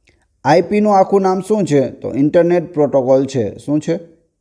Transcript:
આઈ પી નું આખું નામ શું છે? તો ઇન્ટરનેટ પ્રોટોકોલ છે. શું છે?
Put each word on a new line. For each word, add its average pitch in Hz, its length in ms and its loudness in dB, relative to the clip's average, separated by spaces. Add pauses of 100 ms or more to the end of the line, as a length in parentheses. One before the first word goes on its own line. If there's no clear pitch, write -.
(440)
આઈ 160 180 4
પી 208 180 -2
નું 208 180 2
આખું 190 240 2
નામ 190 180 0
શું 208 240 -2
છે? 135 260 0
તો - 240 -12
ઇન્ટરનેટ 170 600 0
પ્રોટોકોલ 135 520 2
છે. 117 320 -6
શું 151 220 -4
છે? 233 200 -6 (400)